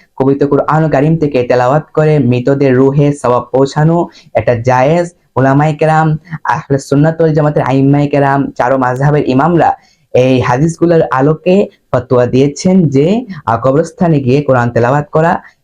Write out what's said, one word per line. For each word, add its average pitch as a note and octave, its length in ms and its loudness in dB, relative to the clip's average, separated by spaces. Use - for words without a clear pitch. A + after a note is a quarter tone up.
পবিত্র C#3 280 0
কুরআন D3 420 0
কারীম C#3+ 280 0
থেকে C#3 260 -2
তেলাওয়াত B2 500 0
করে D#3 260 0
মৃতদের B2+ 560 0
রুহে C#3+ 380 2
সওয়াব A#2+ 380 -2
পৌঁছানো D3+ 560 0
এটা B2 220 0
জায়েজ। C3 580 0
উলামায়ে C#3 380 0
কেরাম, D#3 440 0
আহলে - 360 -4
সুন্নাত D#3 420 0
ওয়াল D#3+ 120 2
জামাতের D3+ 300 0
আইম্মায়ে C#3 440 2
কেরাম, C#3 440 0
চারো C3 260 -2
মাযহাবের C3+ 520 0
ইমামরা C3+ 460 0
এই B2+ 280 2
হাদিসগুলোর E3 600 0
আলোকে D#3+ 560 0
ফতোয়া B2 340 0
দিয়েছেন D3 640 0
যে, E3+ 360 0
আহ, A2+ 160 -2
কবরস্থানে D#3 580 0
গিয়ে C3 220 0
কোরআন B2 280 0
তেলাওয়াত B2 420 0
করা D#3+ 300 0